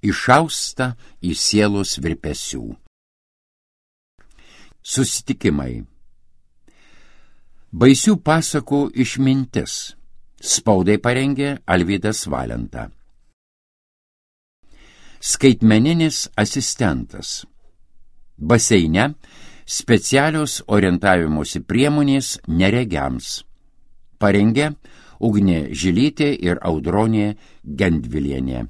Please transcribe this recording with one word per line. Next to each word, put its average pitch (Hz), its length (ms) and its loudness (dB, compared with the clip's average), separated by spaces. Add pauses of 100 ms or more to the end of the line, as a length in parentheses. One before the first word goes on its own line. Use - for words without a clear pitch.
Išausta 127 920 0 (220)
į 90 140 -4
sielos 101 640 0
virpesių. 71 680 -8 (2250)
Susitikimai. 71 1040 -4 (1800)
Baisių 135 520 6
pasakų 151 600 0 (140)
išmintis. 131 1040 -2 (420)
Spaudai 98 600 0
parengė 135 640 -2
Alvydas 95 640 0
Valenta. 58 600 -8 (2250)
Skaitmeninis 139 1120 2
asistentas. - 1120 -4 (920)
Baseine 110 720 2 (540)
specialios 139 1000 0
orientavimosi 87 960 0
priemonės 139 840 0
neregiams. 82 1000 -2 (720)
Parengė 107 580 2 (440)
Ugnė 98 520 2
Žilytė 98 680 0
ir 87 280 -2
Audronė 104 760 0 (240)
Gendvilienė. 67 1120 -2